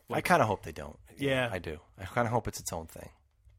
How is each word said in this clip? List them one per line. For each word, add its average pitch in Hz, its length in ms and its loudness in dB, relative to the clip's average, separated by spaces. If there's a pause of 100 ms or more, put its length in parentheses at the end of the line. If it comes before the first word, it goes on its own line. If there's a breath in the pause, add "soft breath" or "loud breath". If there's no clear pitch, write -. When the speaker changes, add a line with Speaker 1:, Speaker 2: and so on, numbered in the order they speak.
(100)
Speaker 1:
I - 20 -4
Speaker 2:
Like 156 140 0
Speaker 1:
kinda 165 180 6
hope 104 180 2
they 82 100 -8
don't. 76 260 -10 (180)
Speaker 2:
Yeah. 131 340 2
Speaker 1:
I 95 80 -2
do. 80 220 -6 (160)
I - 80 -10
kinda 120 240 2
hope 117 180 2
it's - 140 -4
its - 100 -10
own 82 160 -4
thing. - 220 -14 (500)